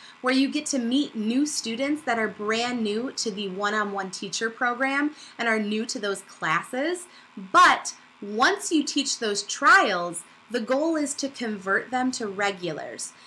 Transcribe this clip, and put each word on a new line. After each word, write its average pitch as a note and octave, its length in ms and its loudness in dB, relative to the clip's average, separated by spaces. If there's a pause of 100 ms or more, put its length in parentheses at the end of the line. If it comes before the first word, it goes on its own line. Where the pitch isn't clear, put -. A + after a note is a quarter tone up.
(200)
where B3+ 140 2
you C4+ 160 4
get D4+ 160 -2
to C#4 120 0
meet B3 360 0
new A#3 320 0
students C#4 560 -2
that A#3 160 0
are G#3+ 100 0
brand A3+ 540 -2
new A3 300 -2
to - 180 -4
the G3 180 -4
one-on-one G3+ 640 -2
teacher G#3 400 -6
program C4+ 640 0 (240)
and A#3 100 -2
are A3 120 2
new G#3+ 260 -2
to - 120 -6
those G3 240 -4
classes. B3+ 840 -4 (300)
But C4 580 4 (260)
once B3 520 0
you D4+ 100 4
teach - 380 -2
those G#3 240 -2
trials, A3+ 800 4 (260)
the A#3 100 -2
goal C#4+ 360 2
is D4 180 -2
to C#4 140 -4
convert G#3+ 640 -2
them B3+ 220 0
to A#3+ 140 -4
regulars. F3+ 840 -4 (140)